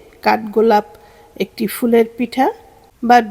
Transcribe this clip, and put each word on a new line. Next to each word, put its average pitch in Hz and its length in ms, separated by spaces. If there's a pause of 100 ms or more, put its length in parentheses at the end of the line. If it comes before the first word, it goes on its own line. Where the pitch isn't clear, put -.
(260)
কাঠগোলাপ 220 600 (580)
একটি - 200 (100)
ফুলের 233 320 (100)
পিঠা 254 300 (560)
বা 240 160 (120)